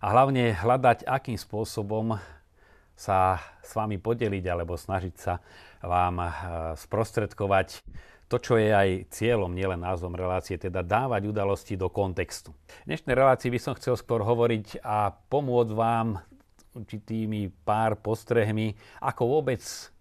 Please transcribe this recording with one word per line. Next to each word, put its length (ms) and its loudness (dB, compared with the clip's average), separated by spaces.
a 80 -2
hlavne 480 4
hľadať, 480 4
akým 320 -2
spôsobom 800 -4
sa 400 2
s 160 -8
vami 240 -2
podeliť 480 -2
alebo 240 -2
snažiť 480 -4
sa 160 -2
vám, 320 2
eh, 120 -2
sprostredkovať 1040 -2
to, 160 0
čo 160 2
je 160 4
aj 160 6
cieľom, 400 0
nielen 320 -2
názvom 320 -4
relácie, 400 -2
teda 240 -4
dávať 480 0
udalosti 480 -2
do 160 -2
kontextu. 640 -4
V 0 -
dnešnej 240 -2
relácii 400 4
by 80 0
som 160 -6
chcel 160 -2
skôr 320 -2
hovoriť 560 0
a 320 0
pomôcť 640 0
vám 480 0
určitými 720 -6
pár 320 2
postrehmi, 800 0
ako 400 0
vôbec 240 -4